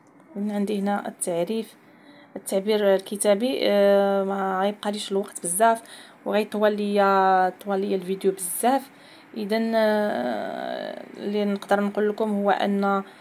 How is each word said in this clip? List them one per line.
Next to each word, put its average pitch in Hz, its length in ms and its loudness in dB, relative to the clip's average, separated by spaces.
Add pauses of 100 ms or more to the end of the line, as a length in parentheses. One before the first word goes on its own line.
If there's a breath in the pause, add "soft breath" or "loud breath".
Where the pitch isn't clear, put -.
(380)
إذن 208 140 -4
عندي 202 280 -2
هنا 202 280 -2
التعريف، 202 680 -4 (600 loud breath)
التعبير 196 600 0
الكتابي، 208 640 0
آه، 202 640 4
ما 196 380 -2
غيبقاليش 208 500 -4
الوقت 196 320 -4
بزاف 226 380 2 (440 loud breath)
وغيطول 214 460 0
ليا، 196 760 4
طوال 190 300 -4
ليا 196 160 -2
الفيديو 190 360 -2
بزاف. 262 580 0 (480 loud breath)
إذن، 220 380 -2
آه، 101 1300 -2 (140)
اللي 208 280 -2
نقدر 202 360 0
نقول 202 280 0
لكم 214 220 -2
هو 202 200 0
أن، 196 520 0 (180 loud breath)